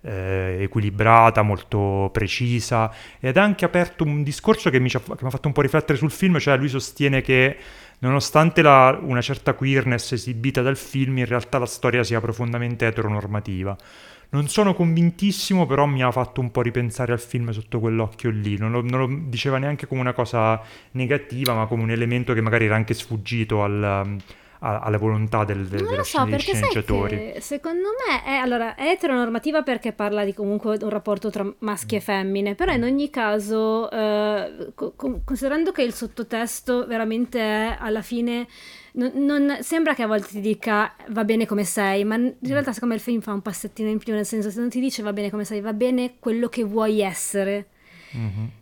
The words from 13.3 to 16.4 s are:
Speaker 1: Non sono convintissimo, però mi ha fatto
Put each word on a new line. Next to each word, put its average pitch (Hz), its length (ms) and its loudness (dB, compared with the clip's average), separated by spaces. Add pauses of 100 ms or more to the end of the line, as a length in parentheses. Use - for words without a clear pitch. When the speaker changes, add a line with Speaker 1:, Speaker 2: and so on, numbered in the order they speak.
Speaker 1:
Non 143 200 0
sono 202 240 4
convintissimo, 170 920 2
però 135 200 2
mi 135 180 0
ha 123 80 2
fatto 127 300 -2